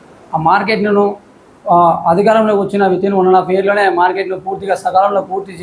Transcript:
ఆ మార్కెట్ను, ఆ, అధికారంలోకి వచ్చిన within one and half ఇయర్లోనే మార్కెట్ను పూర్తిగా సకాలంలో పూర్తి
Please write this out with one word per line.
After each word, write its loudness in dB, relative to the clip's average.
ఆ -2
మార్కెట్ను, 0
ఆ, 2
అధికారంలోకి 2
వచ్చిన 0
within 0
one 2
and 4
half 0
ఇయర్లోనే 0
మార్కెట్ను -2
పూర్తిగా -6
సకాలంలో 0
పూర్తి -8